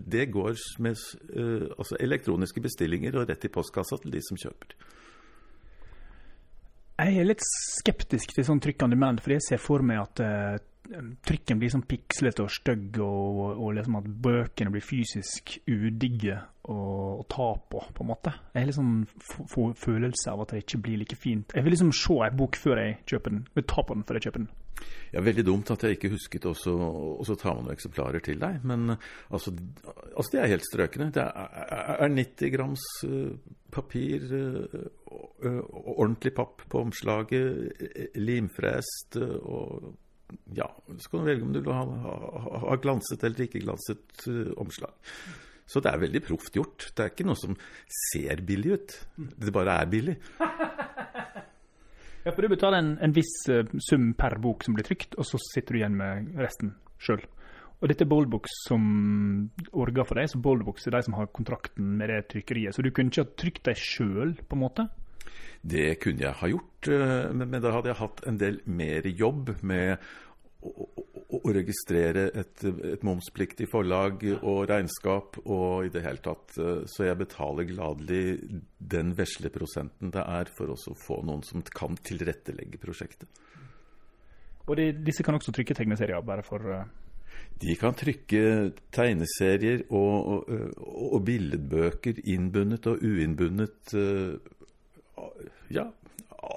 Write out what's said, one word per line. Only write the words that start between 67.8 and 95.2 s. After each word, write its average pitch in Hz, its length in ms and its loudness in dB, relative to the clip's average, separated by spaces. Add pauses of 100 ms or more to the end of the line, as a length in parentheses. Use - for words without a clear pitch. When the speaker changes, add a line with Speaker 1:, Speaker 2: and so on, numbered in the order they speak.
Speaker 1:
jeg 110 100 -8
hatt - 240 -8
en 104 160 0
del 98 160 2 (160)
mer 80 320 0
jobb 110 560 0
med 92 320 2 (640)
å, - 120 -12
å, - 360 -10
å, - 320 -8
å 117 160 2
registrere 92 680 2 (100)
et, - 320 -6
et 87 400 -2
momspliktig 92 640 -2
forlag 98 540 2 (160)
og 98 300 2
regnskap 98 760 0
og 92 420 0
i 90 80 -4
det 85 80 -4
hele 67 240 -4
tatt, - 320 -8
eh, 85 220 0 (100)
så 98 160 -2
jeg 90 140 2
betaler 76 500 -2
gladelig 87 540 -2 (540)
den 85 400 0
vesle - 360 -2
prosenten 85 600 -6
det 95 100 -2
er 87 300 -4
for 73 200 -6
oss - 160 -12
å 71 80 -10
få - 300 -6
noen 73 180 -4
som 85 160 -8
kan - 360 -6 (120)
tilrettelegge - 720 -6
prosjektet. - 480 -12 (1400)
Speaker 2:
Og 147 140 0
de, 156 100 4 (160)
disse 156 180 2
kan 151 140 4
også 120 180 -4
trykke - 220 0
tegneserier, 104 480 0
bare 101 220 -4
for, 104 160 -6 (100)
eh, 95 140 -6 (760)
Speaker 1:
De 82 160 2
kan 123 200 4
trykke 107 760 4 (200)
tegneserier 104 960 4
og, 101 260 6 (180)
og, - 160 -2
og, 113 560 -6 (140)
og - 80 2
billedbøker, 82 960 0 (100)
innbundet 101 560 2
og - 160 2
uinnbundet, 87 880 2
eh, 98 600 0 (1200)